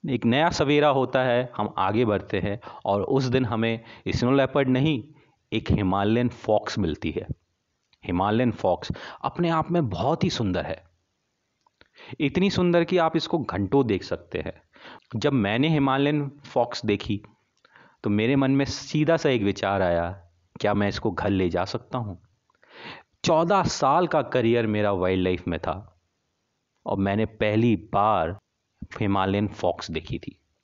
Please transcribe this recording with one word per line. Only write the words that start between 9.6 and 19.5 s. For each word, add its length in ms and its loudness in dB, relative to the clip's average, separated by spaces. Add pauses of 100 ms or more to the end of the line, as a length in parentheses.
में 180 2
बहुत 360 -2
ही 60 0
सुंदर 360 -2
है, 160 -8 (1400)
इतनी 300 2
सुंदर 340 2
कि 140 0
आप 180 2
इसको 220 -2
घंटों 480 0
देख 180 0
सकते 340 -8
हैं। 240 -10 (540)
जब 160 0
मैंने 360 2
हिमालयन 600 2 (160)
फॉक्स 420 -2
देखी 360 -2 (840)
तो 60 0
मेरे 260 2
मन 140 2
में 140 2
सीधा 520 0
सा 120 0
एक 140 2
विचार 400 0